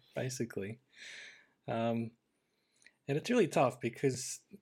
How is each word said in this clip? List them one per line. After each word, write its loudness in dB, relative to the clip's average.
basically. -4
Um, 0
and 2
it's -2
really 6
tough 4
because 0